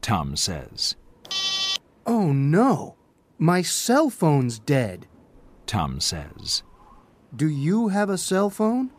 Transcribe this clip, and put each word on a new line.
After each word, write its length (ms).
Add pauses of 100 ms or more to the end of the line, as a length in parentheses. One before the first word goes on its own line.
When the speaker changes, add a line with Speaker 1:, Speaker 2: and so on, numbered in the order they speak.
Speaker 1:
Tom 360
says. 600 (1080)
Speaker 2:
"Oh 260
no, 640 (400)
my 240
cell 480
phone's 500
dead," 480 (600)
Speaker 1:
Tom 340
says. 640 (760)
Speaker 2:
"Do 100
you 420
have 200
a 80
cell 320
phone?" 500